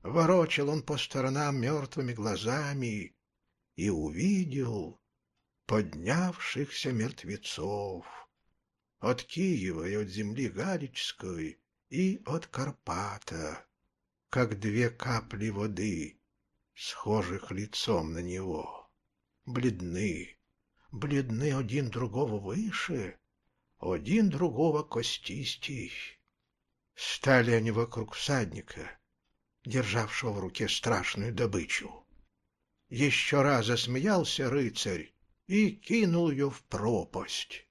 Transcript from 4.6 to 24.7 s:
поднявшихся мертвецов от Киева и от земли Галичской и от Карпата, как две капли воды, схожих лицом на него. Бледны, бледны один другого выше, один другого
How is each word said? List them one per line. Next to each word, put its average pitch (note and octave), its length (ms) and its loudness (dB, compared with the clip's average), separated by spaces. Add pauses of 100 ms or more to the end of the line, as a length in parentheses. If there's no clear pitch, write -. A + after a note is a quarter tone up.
поднявшихся B2+ 1300 0
мертвецов G2+ 1120 -4 (920)
от A#2+ 240 2
Киева F#2 640 0
и G2 60 -2
от G#2 140 -2
земли G#2+ 400 -2
Галичской G2 1080 -4 (300)
и F#3+ 380 2
от D#3+ 220 -2
Карпата, F#2+ 1160 -6 (600)
как A2 320 0
две A2+ 300 2
капли A2+ 580 -4
воды, G2+ 720 -4 (540)
схожих G2 760 -2
лицом F#2 640 -2
на E2 60 -6
него. F2 720 -6 (560)
Бледны, F#2+ 920 -2 (520)
бледны C3+ 640 0
один C3 360 0
другого A#2 480 -2
выше, B2+ 800 -4 (600)
один A2+ 500 4
другого D3+ 540 4